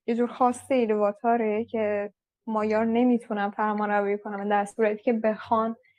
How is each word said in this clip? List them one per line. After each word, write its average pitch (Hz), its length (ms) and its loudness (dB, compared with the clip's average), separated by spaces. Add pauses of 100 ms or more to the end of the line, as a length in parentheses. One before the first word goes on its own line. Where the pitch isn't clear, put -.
یه 233 80 -2
جور 240 120 0
خاص 247 440 -2
ایلوواتاره 220 960 0
که 208 480 -4 (340)
مایار 214 380 0
نمیتونن 226 680 2
فرمانروایی 208 680 0
کنن 208 300 -8
در 208 160 2
صورتی 214 380 -2
که 247 100 0
بخوان، 220 640 0 (220)